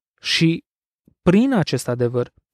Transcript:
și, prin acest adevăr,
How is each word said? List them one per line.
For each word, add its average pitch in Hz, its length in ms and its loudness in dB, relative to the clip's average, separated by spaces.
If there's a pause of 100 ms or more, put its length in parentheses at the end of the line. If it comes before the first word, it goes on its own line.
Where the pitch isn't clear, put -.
(220)
și, - 420 0 (580)
prin 226 320 2
acest 156 340 -2
adevăr, 123 440 -4 (220)